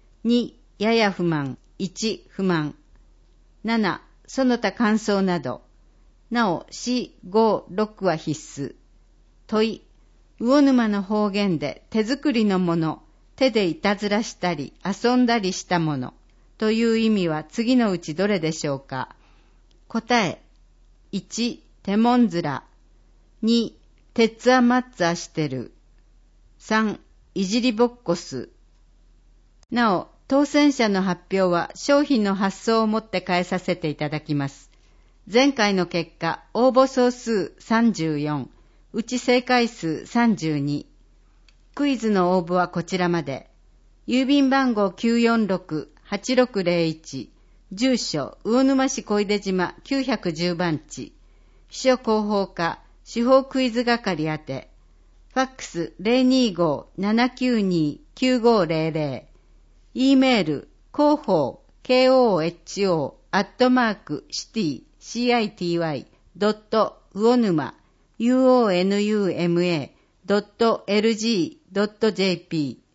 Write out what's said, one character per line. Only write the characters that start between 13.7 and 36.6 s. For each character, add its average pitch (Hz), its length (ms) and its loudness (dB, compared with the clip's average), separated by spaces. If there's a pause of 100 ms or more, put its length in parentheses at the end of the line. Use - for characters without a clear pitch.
た 202 200 0
ず 202 140 -4
ら 208 120 0
し - 120 -8
た 180 200 -4
り 147 200 -8 (100)
遊 233 320 0
ん 247 100 4
だ 233 140 2
り 185 140 -4
し - 100 -10
た 180 160 -2
も 156 160 -2
の 127 180 -8 (440)
と 214 140 0
い 226 200 2
う 226 60 2
意 226 120 2
味 196 200 2
は 156 160 -4
次 233 320 0
の 233 120 4
う 180 100 -2
ち 156 160 -10
ど 190 120 0
れ 202 140 0
で 160 100 -2
し 160 160 -6
ょ 143 80 -2
う 135 60 -8
か？ - 340 -10 (720)
答 226 380 0
え。 - 160 -6 (720)
一、 - 500 -6 (200)
手 196 120 -2
も 240 220 2
ん 240 100 4
ず 170 140 -4
ら。 143 240 -6 (760)
二、 226 360 0 (360)
鉄 226 380 0
ア 254 100 6
マ 240 180 4
ッ 247 120 -6
ツ 175 140 -2
ァ 170 100 0
し - 120 -10
て 156 200 -4
る。 127 240 -8 (880)
三、 214 400 -2 (340)
い 196 120 -2
じ 220 160 -2
り 247 100 2
ぼ 226 140 2
っ 233 80 -2 (100)
こ 170 120 -2
す。 - 340 -12 (1200)
な 233 240 0
お、 - 140 -6 (180)
当 277 180 2
選 294 280 2
者 233 160 0
の 190 120 0
発 185 200 -4 (100)
表 190 120 2
は 175 320 0
商 285 280 2
品 254 220 0
の 196 100 0
発 196 220 -2
送 226 240 0
を 220 60 0
も 214 100 0
っ 220 100 -8
て 180 140 -4
返 180 240 -2
さ 185 140 -4
せ 180 180 -4
て 160 100 -6
い 147 80 -4
た 151 140 -4
だ 151 100 -6
き 151 160 -6
ま 139 140 -2
す。 - 200 -20 (600)
前 269 220 4
回 208 200 0
の 180 120 0
結 170 340 -6
果、 - 240 -6 (100)
応 247 180 2